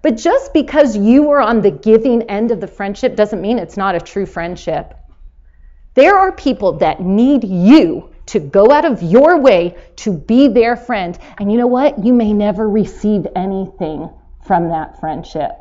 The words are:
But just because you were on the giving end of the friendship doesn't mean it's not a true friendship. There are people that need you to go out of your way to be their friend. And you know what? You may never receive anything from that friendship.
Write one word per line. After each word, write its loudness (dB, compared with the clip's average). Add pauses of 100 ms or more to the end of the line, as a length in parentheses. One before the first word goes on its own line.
But -2
just -2
because 0
you 4
were 2
on 0
the 2
giving 0
end -6
of -4
the -8
friendship -6
doesn't -2
mean -4
it's -10
not -4
a -4
true -8
friendship. -10 (1000)
There 4
are 0
people -4
that -2
need 0
you 4 (160)
to -4
go 2
out 2
of -2
your 4
way 2 (200)
to -6
be 2
their 2
friend. -8 (200)
And -4
you 0
know 0
what? -2
You 2
may 0
never -2
receive -2 (100)
anything -8 (380)
from -2
that -10
friendship. -10 (100)